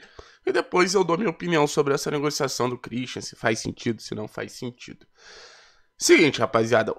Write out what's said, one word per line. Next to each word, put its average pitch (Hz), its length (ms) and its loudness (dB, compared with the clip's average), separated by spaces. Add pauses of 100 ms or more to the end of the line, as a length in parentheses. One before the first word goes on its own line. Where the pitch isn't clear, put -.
(460)
e 190 60 0
depois 180 420 2
eu 196 80 4
dou 170 160 0
minha 214 120 0
opinião 165 360 2
sobre 143 260 0
essa - 200 -2
negociação 143 580 -2
do 123 80 -8
Christian, 117 440 -10
se - 120 -14
faz 117 240 -2
sentido, - 420 -6
se - 140 -12
não 107 140 -10
faz - 240 -12
sentido. - 520 -16 (960)
Seguinte, 214 380 6
rapaziada, 113 600 2